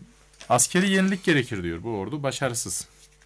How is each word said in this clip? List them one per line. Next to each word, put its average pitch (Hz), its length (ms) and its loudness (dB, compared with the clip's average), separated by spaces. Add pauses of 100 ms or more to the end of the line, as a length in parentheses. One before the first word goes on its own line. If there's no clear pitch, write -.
(480)
askeri 180 420 4
yenilik 190 340 2
gerekir 120 380 2
diyor, 85 200 -4
bu 113 160 -4
ordu 120 240 -6
başarısız. 127 640 -4 (380)